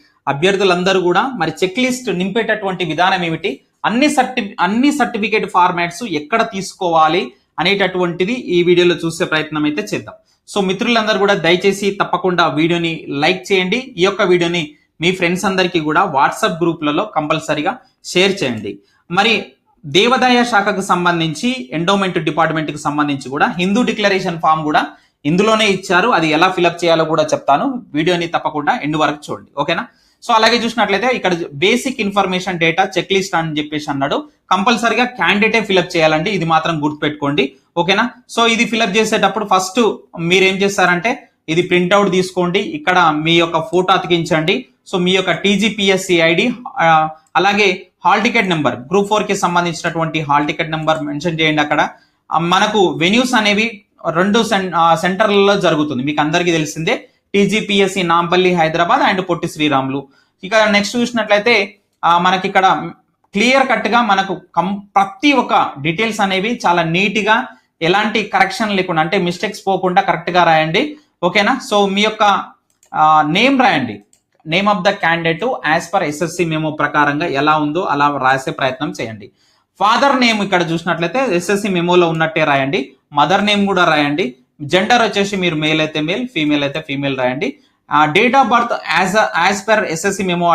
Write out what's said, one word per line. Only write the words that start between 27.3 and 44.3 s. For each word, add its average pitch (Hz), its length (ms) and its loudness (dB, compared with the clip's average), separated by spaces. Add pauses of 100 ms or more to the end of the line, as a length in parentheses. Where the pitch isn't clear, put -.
చెప్తాను. 147 340 2 (280)
వీడియోని 170 320 0
తప్పకుండా 156 460 -4 (140)
ఎండ్ 151 160 -2
వరకు - 240 -2
చూడండి, 104 240 -12 (120)
ఓకేనా? 170 220 -2 (400)
So - 140 -4
అలాగే 226 260 4
చూసినట్లయితే 208 440 0 (100)
ఇక్కడ 185 140 0 (200)
బేసిక్ 233 540 0
ఇన్ఫర్మేషన్ 185 580 -2
డేటా 165 180 2 (160)
చెక్ 175 180 -2
లిస్ట్ 190 240 -2
అని 160 180 -4
చెప్పేసి 147 320 -6
అన్నాడు. 143 280 -2 (320)
కంపల్సరీగా 226 560 0 (120)
క్యాండిడేటే 208 420 2 (100)
ఫిలప్ 180 260 2
చేయాలండి, 156 420 2
ఇది 165 160 -4
మాత్రం 165 200 0 (100)
గుర్తుపెట్టుకోండి, 147 600 -2 (320)
ఓకేనా? 190 280 0 (320)
So 226 60 2 (120)
ఇది 226 180 0
ఫిలప్ 220 260 0
చేసేటప్పుడు 214 560 0
ఫస్ట్ - 260 0 (380)
మీరేం 185 440 2
చేస్తారంటే 180 500 0 (360)
ఇది 160 220 0
ప్రింట్అవుట్ 185 480 2
తీసుకోండి, 180 440 0 (160)
ఇక్కడ 180 200 0 (280)
మీ 165 160 4
యొక్క 165 160 0 (120)
ఫోటో 185 220 2
అతికించండి. 170 640 0 (340)